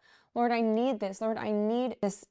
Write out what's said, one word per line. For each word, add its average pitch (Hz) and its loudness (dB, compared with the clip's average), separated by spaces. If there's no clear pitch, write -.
"Lord, 240 2
I 233 2
need 226 2
this. 196 -6
Lord, 220 -2
I 214 -4
need 220 0
this, 202 -2